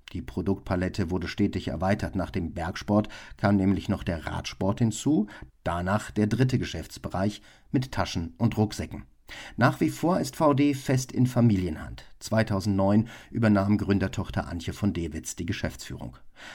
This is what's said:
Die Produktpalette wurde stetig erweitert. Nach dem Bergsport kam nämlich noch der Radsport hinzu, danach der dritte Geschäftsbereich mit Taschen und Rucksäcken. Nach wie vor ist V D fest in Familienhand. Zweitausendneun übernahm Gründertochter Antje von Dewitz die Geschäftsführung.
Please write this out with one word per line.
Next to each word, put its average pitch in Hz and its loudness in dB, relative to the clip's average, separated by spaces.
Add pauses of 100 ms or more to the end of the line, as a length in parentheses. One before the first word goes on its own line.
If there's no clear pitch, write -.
(120)
Die - -6
Produktpalette 90 -2
wurde 87 -2
stetig 92 0
erweitert. 95 -2
Nach 87 -2
dem 82 -4
Bergsport 101 0 (280)
kam 101 2
nämlich 95 2
noch 98 0
der 82 -4
Radsport 87 -2
hinzu, 143 2 (340)
danach 87 0
der 104 2
dritte 117 2
Geschäftsbereich 90 -4 (280)
mit 131 0
Taschen 87 -2
und 117 2
Rucksäcken. - -2 (520)
Nach 131 4
wie 160 4
vor 170 0
ist 139 -6
V 151 4
D 143 4
fest 131 0
in 123 2
Familienhand. 98 2 (140)
Zweitausendneun 101 2 (220)
übernahm 104 4
Gründertochter 95 0
Antje 87 -6
von 101 0
Dewitz 78 -6
die 87 -6
Geschäftsführung. - -6 (360)